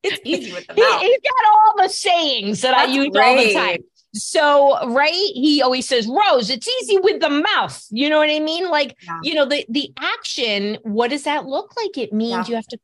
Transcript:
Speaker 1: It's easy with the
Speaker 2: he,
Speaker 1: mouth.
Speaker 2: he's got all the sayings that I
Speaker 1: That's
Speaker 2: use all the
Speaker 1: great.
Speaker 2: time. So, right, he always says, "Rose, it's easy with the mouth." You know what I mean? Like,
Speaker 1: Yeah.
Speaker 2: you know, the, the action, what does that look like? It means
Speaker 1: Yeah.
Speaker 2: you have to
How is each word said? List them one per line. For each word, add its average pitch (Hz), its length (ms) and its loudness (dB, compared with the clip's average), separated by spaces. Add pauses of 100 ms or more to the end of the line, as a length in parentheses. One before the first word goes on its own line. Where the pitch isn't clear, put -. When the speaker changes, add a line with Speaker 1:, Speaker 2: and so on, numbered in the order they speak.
Speaker 1:
It's 392 200 -6
easy 262 300 -6
with 523 140 -12
the - 80 -16
Speaker 2:
he, 415 60 4
Speaker 1:
mouth. 508 200 4
Speaker 2:
he's 480 160 4
got 494 340 2
all 427 220 6 (100)
the 381 60 2
sayings 285 720 -2
that 254 140 2
I 262 100 4
Speaker 1:
That's 262 100 0
Speaker 2:
use 277 120 2
all 247 280 4
the 262 80 4
Speaker 1:
great. 214 120 2
Speaker 2:
time. 185 240 -2 (340)
So, 285 800 2
right, 285 180 2
he 302 500 0
always 254 240 0
says, 233 220 0
"Rose, 277 420 2
it's 262 200 -6 (120)
easy 440 180 2
with 370 200 2
the 302 100 2
mouth." 285 600 -2
You 262 200 -2
know 302 100 2
what 302 100 2
I 302 100 0
mean? 330 300 -4
Like, 294 340 -2
Speaker 1:
Yeah. 170 200 -10
Speaker 2:
you 320 100 -4
know, 294 120 2
the, 285 220 -2
the 262 320 -6
action, 226 840 -4
what 226 260 -2
does 277 140 -6
that 294 220 -4
look 294 300 -8
like? 415 220 -6
It 233 160 -6
means 226 180 -2
Speaker 1:
Yeah. 233 160 -4
Speaker 2:
you 233 80 -6
have 226 120 -8
to 233 160 -16